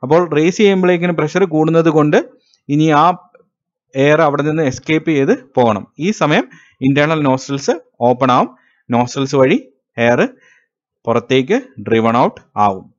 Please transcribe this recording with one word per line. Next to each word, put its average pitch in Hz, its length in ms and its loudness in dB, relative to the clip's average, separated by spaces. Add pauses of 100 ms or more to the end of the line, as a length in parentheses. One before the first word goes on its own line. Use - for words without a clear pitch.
അപ്പോൾ 151 180 2 (160)
റേസ് 160 200 0
ചെയ്യുമ്പോഴേക്കിനും 180 640 2
പ്രഷർ 156 260 -2
കൂടുന്നത് 160 440 0
കൊണ്ട് 151 280 2 (520)
ഇനി 151 180 2 (160)
ആ - 20 4 (880)
എയർ 147 260 2
അവിടെ 147 220 0
നിന്ന് 156 200 -2
എസ്കേപ്പ് 156 460 -4
ചെയ്ത് 147 240 0 (220)
പോകണം. 110 280 0 (160)
ഈ 170 120 -2
സമയം 175 340 -2 (360)
ഇന്റേണൽ 147 400 0
നോസ്ട്രിൽസ് 139 520 -2 (360)
ഓപ്പൺ 127 220 0
ആവും. 147 180 2 (400)
നോസ്ട്രിൽസ് 135 460 -4
വഴി 135 220 2 (400)
എയർ 120 220 2 (840)
പുറത്തേക്ക് 131 520 0 (240)
ഡ്രിവൺ 113 360 0
ഔട്ട് 139 240 -2 (160)
ആവും. 101 280 -2 (140)